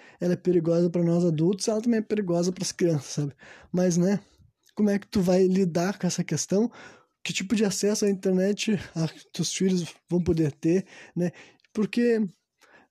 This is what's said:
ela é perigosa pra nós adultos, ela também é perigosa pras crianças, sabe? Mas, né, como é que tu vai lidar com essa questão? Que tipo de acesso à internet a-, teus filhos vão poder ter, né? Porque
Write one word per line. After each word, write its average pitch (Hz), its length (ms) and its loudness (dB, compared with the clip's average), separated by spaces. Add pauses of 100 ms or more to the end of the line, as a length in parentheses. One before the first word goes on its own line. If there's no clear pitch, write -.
(200)
ela 180 140 0
é 170 40 0
perigosa 175 520 2
pra 175 140 0
nós 170 220 2
adultos, 170 420 0
ela 220 140 0
também 233 180 2
é 214 40 -2
perigosa 185 480 -2
pras 180 200 -6
crianças, 165 420 0
sabe? 147 200 -4 (380)
Mas, 180 260 2
né, 185 220 2 (560)
como 208 140 2
é 202 80 2
que 196 100 -12
tu 208 140 -2
vai 185 240 4
lidar 185 540 0
com 185 80 -2
essa 175 160 -2
questão? 196 480 -2 (520)
Que - 100 -6
tipo 196 220 -4
de 214 100 2
acesso 202 400 0
à 202 40 2
internet 190 680 0 (160)
a-, 160 140 -2 (240)
teus - 200 -4
filhos 185 320 0 (240)
vão 175 120 0
poder 160 320 0
ter, 175 320 0 (300)
né? 170 160 -2 (420)
Porque 220 520 0 (640)